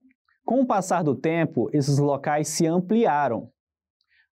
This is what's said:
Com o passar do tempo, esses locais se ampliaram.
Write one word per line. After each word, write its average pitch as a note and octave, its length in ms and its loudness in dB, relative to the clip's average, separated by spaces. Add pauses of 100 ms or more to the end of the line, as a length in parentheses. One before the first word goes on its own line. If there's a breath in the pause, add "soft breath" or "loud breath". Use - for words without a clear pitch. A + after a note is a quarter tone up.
(440)
Com B3+ 180 2
o B3 40 2
passar F#3 380 0
do C#3 100 2
tempo, D#3+ 580 -2
esses C#3+ 260 2
locais D3 500 0
se - 180 0
ampliaram. D#3+ 840 0 (840)